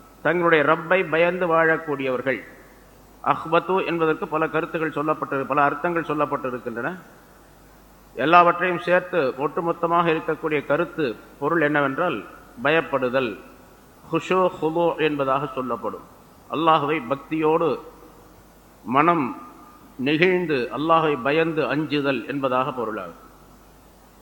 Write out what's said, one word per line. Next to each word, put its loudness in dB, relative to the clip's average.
தங்களுடைய 4
ரப்பை 2
பயந்து 2
வாழக்கூடியவர்கள். 0
அஹ்பத்து 0
என்பதற்கு 0
பல 0
கருத்துகள் -2
சொல்லப்பட்டு, -2
பல 0
அர்த்தங்கள் 0
சொல்லப்பட்டு -2
இருக்கின்றன. -6
எல்லாவற்றையும் 6
சேர்த்து 2
ஒட்டுமொத்தமாக 0
இருக்கக்கூடிய -2
கருத்து, -2
பொருள் 0
என்னவென்றால் 0
பயப்படுதல், 0
ஹுஷு 2
ஹுது 0
என்பதாக 0
சொல்லப்படும். -6
அல்லாஹ்வை 2
பக்தியோடு 0
மனம் 0
நெகிழ்ந்து -2
அல்லாஹ்வை 2
பயந்து 0
அஞ்சுதல் -2
என்பதாக -2
பொருளாகும். -8